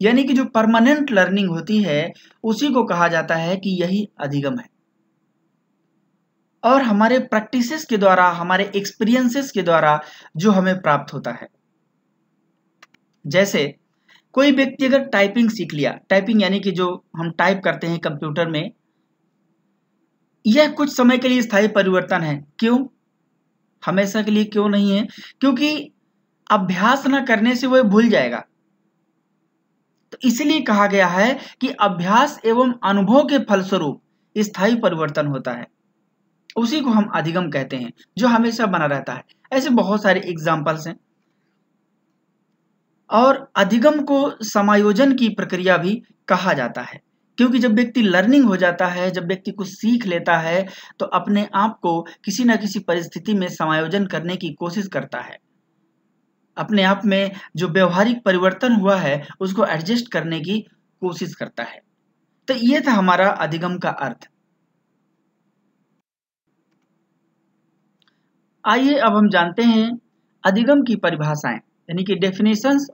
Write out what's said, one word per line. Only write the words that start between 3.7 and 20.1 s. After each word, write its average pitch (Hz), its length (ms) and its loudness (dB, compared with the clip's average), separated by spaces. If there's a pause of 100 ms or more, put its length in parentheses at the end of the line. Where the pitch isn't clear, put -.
अधिगम 139 400 -4
है। - 100 -16 (1900)
और 269 180 4
हमारे 226 380 2
प्रैक्टिसेस 240 640 -4
के 220 120 -2
द्वारा, 185 320 6
हमारे 180 460 -2
एक्सपीरियंसेस 240 760 0
के 196 100 -2
द्वारा 156 400 2 (360)
जो 208 140 2
हमें 185 300 0
प्राप्त 143 320 -2
होता 131 180 -8
है। - 160 -18 (1800)
जैसे 170 480 0 (560)
कोई 277 200 4
व्यक्ति 269 340 0
अगर 254 180 2
टाइपिंग 202 460 0
सीख 165 240 -6
लिया, 135 260 -4 (100)
टाइपिंग 196 320 2
यानी 190 180 0
कि 196 120 -2
जो 180 340 -4 (100)
हम 165 160 -6
टाइप 190 320 -2
करते 165 240 -4
हैं 165 120 -4
कंप्यूटर 160 480 -6
में, 165 240 -6 (1800)